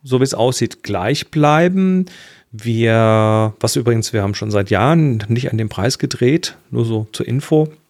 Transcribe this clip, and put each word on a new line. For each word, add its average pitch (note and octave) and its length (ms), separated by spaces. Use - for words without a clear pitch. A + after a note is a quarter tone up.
so B2+ 160
wie C3 60
es C3 80
aussieht, A#2+ 500
gleich G2+ 480
bleiben. F3+ 720
Wir, A2 1080
was - 160
übrigens, A#2 380
wir A2 80
haben G2 140
schon G#2+ 160
seit G2+ 180
Jahren B2+ 580
nicht A#2+ 220
an A2+ 80
dem A2 120
Preis A#2 280
gedreht, C#3 580
nur A#2 160
so A2 260
zur - 160
Info D#3 460